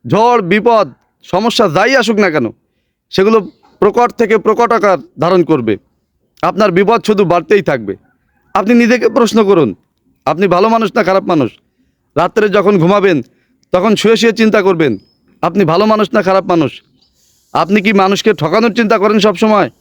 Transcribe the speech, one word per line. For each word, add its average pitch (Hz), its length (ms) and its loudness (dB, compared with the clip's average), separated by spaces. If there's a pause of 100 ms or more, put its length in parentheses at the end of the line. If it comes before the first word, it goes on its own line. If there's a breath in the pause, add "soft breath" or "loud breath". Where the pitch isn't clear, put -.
ঝড়, 226 380 0
বিপদ, 202 440 0 (380)
সমস্যা 214 440 -2
যাই 202 260 0
আসুক 220 240 0
না 196 100 2
কেন, 143 180 -2 (640)
সেগুলো 220 260 0 (440)
প্রকট 226 360 0
থেকে 220 200 0
প্রকট 220 340 -2
আকার 202 280 0 (200)
ধারণ 175 240 2
করবে। 127 300 -2 (720)
আপনার 180 280 0
বিপদ 196 340 2
শুধু 208 200 0
বাড়তেই 175 380 0
থাকবে। 110 300 -6 (640)
আপনি 202 200 0
নিজেকে 233 340 2
প্রশ্ন 226 360 0
করুন, 170 240 2 (560)
আপনি 160 220 -2
ভালো 180 220 0
মানুষ 226 240 0
না 233 100 -2
খারাপ 190 240 -2
মানুষ? 151 220 0 (680)
রাত্রে 185 340 0
যখন 202 280 2
ঘুমাবেন, 185 400 2 (560)
তখন 185 220 0
শুয়ে 220 240 2
শুয়ে 226 200 0
চিন্তা 220 220 2
করবেন, 165 320 0 (500)
আপনি 175 220 -2
ভালো 175 200 0
মানুষ 214 280 0
না 214 80 0
খারাপ 185 240 0
মানুষ? 165 260 0 (840)
আপনি 165 280 0
কি 214 120 0
মানুষকে 196 400 0
ঠকানোর 185 420 -2
চিন্তা 226 220 0
করেন 208 220 0
সব 196 180 0
সময়? 208 320 0 (120)